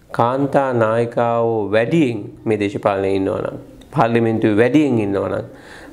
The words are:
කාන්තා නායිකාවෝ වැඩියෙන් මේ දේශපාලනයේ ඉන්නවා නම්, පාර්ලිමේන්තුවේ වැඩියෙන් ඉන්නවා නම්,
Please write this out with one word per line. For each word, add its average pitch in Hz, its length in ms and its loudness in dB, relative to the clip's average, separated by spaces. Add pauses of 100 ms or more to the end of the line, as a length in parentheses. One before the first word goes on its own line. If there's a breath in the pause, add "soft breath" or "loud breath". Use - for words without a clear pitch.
(120)
කාන්තා 135 600 0
නායිකාවෝ 117 1000 0
වැඩියෙන් 117 460 2 (260)
මේ 107 140 0
දේශපාලනයේ 98 580 0
ඉන්නවා 95 240 -2
නම්, - 160 -8 (380)
පාර්ලිමේන්තුවේ 113 600 2
වැඩියෙන් 127 420 2
ඉන්නවා 98 300 -2
නම්, 110 180 -6 (460 loud breath)